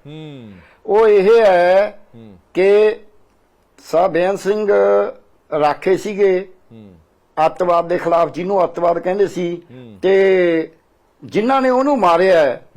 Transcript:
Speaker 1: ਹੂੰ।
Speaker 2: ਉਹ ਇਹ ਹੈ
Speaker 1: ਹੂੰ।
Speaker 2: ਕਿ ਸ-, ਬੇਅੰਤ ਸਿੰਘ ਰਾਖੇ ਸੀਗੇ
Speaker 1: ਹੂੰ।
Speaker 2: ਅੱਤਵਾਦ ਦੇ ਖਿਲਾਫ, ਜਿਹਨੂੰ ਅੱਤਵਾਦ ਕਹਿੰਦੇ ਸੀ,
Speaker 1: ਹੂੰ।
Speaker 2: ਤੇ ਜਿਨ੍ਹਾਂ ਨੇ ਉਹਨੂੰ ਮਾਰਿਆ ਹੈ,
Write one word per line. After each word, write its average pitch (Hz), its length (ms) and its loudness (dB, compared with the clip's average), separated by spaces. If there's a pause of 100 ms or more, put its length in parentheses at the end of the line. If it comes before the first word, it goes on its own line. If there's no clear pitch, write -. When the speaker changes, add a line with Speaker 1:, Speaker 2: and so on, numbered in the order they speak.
Speaker 1:
ਹੂੰ। 143 440 -20 (340)
Speaker 2:
ਉਹ 220 220 2
ਇਹ 208 380 4
ਹੈ 185 600 2 (100)
Speaker 1:
ਹੂੰ। 107 220 -20 (160)
Speaker 2:
ਕਿ 208 460 2 (920)
ਸ-, 180 180 2
ਬੇਅੰਤ 180 300 -2
ਸਿੰਘ 208 320 -2 (880)
ਰਾਖੇ 147 380 0
ਸੀਗੇ 196 520 -2 (220)
Speaker 1:
ਹੂੰ। 107 240 -20 (500)
Speaker 2:
ਅੱਤਵਾਦ 170 420 -2
ਦੇ 175 100 -2
ਖਿਲਾਫ, 165 360 -2
ਜਿਹਨੂੰ 180 300 -4
ਅੱਤਵਾਦ 170 360 -2
ਕਹਿੰਦੇ 185 280 -2
ਸੀ, 170 340 -8 (100)
Speaker 1:
ਹੂੰ। 120 300 -20
Speaker 2:
ਤੇ 185 720 0 (540)
ਜਿਨ੍ਹਾਂ 240 360 -2
ਨੇ 262 80 0
ਉਹਨੂੰ 262 300 0
ਮਾਰਿਆ 175 400 2
ਹੈ, 135 260 -2 (120)